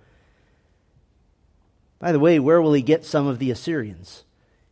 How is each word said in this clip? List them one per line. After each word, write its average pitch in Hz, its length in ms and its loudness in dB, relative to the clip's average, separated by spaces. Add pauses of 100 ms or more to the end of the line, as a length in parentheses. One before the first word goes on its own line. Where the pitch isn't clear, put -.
(2000)
By 175 100 -4
the 151 80 0
way, 160 220 4
where 160 200 4
will 156 120 2
he 143 100 2
get 156 220 0
some 143 240 -2
of 123 100 -6
the 131 140 -4
Assyrians? 107 720 -10 (480)